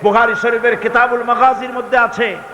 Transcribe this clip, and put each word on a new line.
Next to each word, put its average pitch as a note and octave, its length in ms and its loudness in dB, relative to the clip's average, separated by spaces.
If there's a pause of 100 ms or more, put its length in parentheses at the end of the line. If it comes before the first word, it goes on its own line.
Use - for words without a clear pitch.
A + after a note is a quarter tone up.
বুখারী A3+ 320 4
শরীফের A#3 400 0
কিতাবুল A#3+ 480 0
মাগাজির B3+ 500 0
মধ্যে B3 240 -2
আছে A3+ 400 -2 (160)